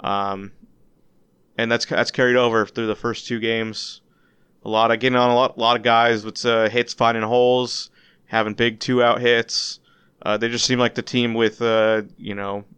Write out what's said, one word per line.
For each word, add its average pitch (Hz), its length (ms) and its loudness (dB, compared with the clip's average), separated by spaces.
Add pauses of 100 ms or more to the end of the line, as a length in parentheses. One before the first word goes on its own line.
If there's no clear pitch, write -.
um, 98 500 -6 (1040)
and 113 140 -2
that's, 117 140 0
that's - 260 -2
carried 123 240 2
over 117 300 2
through 113 220 -4
the 107 80 -2
first - 320 -6
two 117 120 -6
games. 113 640 -6 (640)
A 107 40 -10
lot 113 220 2
of 113 80 0
getting 127 180 0
on 123 140 4
a 120 40 4
lot, 127 220 2
lot 117 200 2
of 110 60 -8
guys 117 420 2
with, 110 200 -10
uh, 113 240 2
hits, 117 240 0
finding 117 300 0
holes, 123 680 0 (380)
having 107 260 -2
big 113 260 -2
two-out 120 420 2
hits. - 580 0 (420)
Uh, 104 140 -2
they 113 140 -2
just 117 160 -2
seem 123 140 0
like 120 160 0
the 127 60 -4
team 120 320 -2
with, 113 280 0
uh, 110 400 2 (160)
you 101 180 -12
know, 101 300 -8 (120)